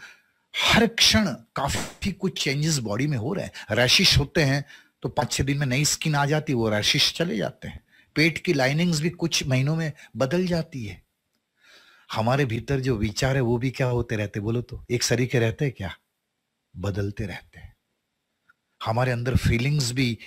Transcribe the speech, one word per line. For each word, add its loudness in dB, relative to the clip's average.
हर 6
क्षण 4
काफी -4
कुछ -4
चेंजेस 0
बॉडी -2
में 0
हो -2
रहे -4
हैं। -6
रैशेस 6
होते 2
हैं 2
तो -4
पाँच -2
छह -2
दिन 0
में 0
नई 2
स्किन 0
आ 2
जाती 0
है, 2
वो 2
रैशेस 2
चले -2
जाते -6
हैं। -14
पेट 2
की 0
लाइनिंग्स 2
भी 0
कुछ -2
महीनों 0
में -4
बदल 2
जाती -4
है। -12
हमारे 2
भीतर -2
जो 0
विचार 0
है 0
वो 2
भी -2
क्या -2
होते -2
रहते, -4
बोलो -2
तो, -12
एक -2
सरीके 2
रहते 0
हैं -2
क्या? -8
बदलते -4
रहते -14
हैं। -20
हमारे 0
अंदर 0
फीलिंग्स 2
भी 0